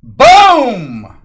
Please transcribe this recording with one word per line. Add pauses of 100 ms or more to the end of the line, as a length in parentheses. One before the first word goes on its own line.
Boom!